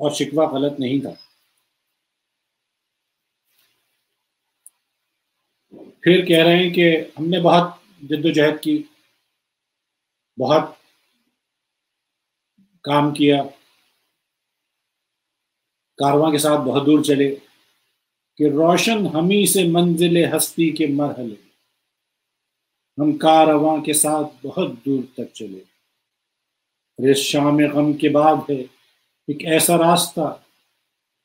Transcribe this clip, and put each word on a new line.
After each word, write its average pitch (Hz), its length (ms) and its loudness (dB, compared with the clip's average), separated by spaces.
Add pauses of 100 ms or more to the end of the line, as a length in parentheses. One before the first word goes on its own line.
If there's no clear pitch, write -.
और 147 140 -4
शिकवा 147 320 -2
गलत 139 340 -4
नहीं 131 200 -4
था। - 160 -10 (4000)
फिर 180 220 2
कह 165 160 4
रहे 170 140 4
हैं 180 160 0
कि 165 460 0
हमने 170 220 -2
बहुत 170 380 2 (260)
जद्दोजहद 151 540 0
की, 151 260 -6 (1500)
बहुत 143 380 -2 (2000)
काम 147 280 0
किया, 143 300 2 (2500)
कारवां 147 340 2
के 147 60 2
साथ 147 200 0
बहुत 131 260 -2
दूर 147 200 4
चले, 139 240 2 (1120)
कि 151 100 2
रोशन 175 580 0
हमी 180 400 0
से 180 220 0
मंजिल 170 480 2 (180)
हस्ती 160 380 -2
के 156 140 -2
मरहले, 127 500 -6 (1600)
हम 147 180 0
कारवां 156 680 4
के 151 120 -4
साथ 151 300 0 (200)
बहुत 147 260 -6
दूर 131 320 -6 (140)
तक 117 160 -12
चले। 98 280 -16 (1400)
और 131 120 2
इस 135 80 2
शाम 147 400 0 (100)
गम 147 260 0
के 147 140 0
बाद 147 420 2
है 143 60 -4 (720)
एक 147 140 -8
ऐसा 165 340 2
रास्ता 165 680 -2 (800)